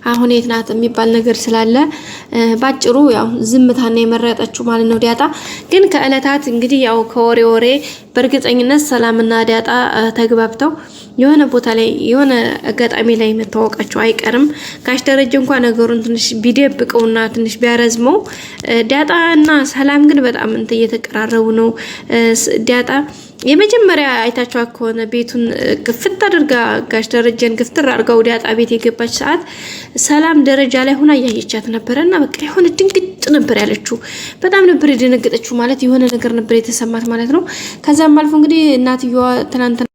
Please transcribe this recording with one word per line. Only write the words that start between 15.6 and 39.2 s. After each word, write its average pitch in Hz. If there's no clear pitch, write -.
ነገሩን 233
ትንሽ 226
ቢደብቀውና 233
ትንሽ 226
ቢያረዝመው፣ 240
ዳጣና 302
ሰላም 285
ግን 294
በጣም 240
እንትን 226
እየተቀራረቡ 226
ነው። 226
ዳጣ 247
የመጀመሪያ 359
አይታችኋት 240
ከሆነ 226
ቤቱን 233
ክፍት 370
አድርጋ 339
ጋሽ 220
ደረጀን 233
ግፍትር 254
አድርጋ 226
ወደ 226
ዳጣ 226
ቤት 233
የገባች 233
ሰዓት 311
ሰላም 311
ደረጃ 262
ላይ 269
ሆና 294
እያየቻት 226
ነበረ 226
እና 359
በቃ -
የሆነ 339
ድንግጥ 381
ነበር 247
ያለችው። 208
በጣም 381
ነበር 302
የደነገጠችው 247
ማለት 254
የሆነ 254
ነገር 240
ነበር 233
የተሰማት 226
ማለት 233
ነው። 339
ከዛም 302
አልፎ 302
እንግዲህ 302
እናትየዋ 254